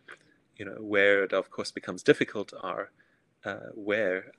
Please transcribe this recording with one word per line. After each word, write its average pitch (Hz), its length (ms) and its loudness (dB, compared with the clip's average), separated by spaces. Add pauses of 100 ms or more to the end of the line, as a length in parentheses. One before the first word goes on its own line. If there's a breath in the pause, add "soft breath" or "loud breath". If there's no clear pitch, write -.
(560 loud breath)
You 101 100 -12
know, 98 120 -12
where 101 460 4
it, 92 80 -4
of 98 180 -2
course, - 220 -8
becomes - 320 -10
difficult 131 560 4
are, 98 320 -6 (520 soft breath)
uh, 101 300 -10
where, 101 640 -2